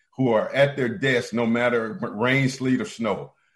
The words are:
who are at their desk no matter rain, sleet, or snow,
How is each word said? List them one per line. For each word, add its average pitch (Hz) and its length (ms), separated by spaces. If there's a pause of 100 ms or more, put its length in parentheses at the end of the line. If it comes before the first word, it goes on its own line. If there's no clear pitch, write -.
(180)
who 123 160
are 104 200
at 139 220
their 127 140
desk 120 440
no 117 120
matter 117 560
rain, 123 480
sleet, 131 320
or 107 40
snow, 104 480 (220)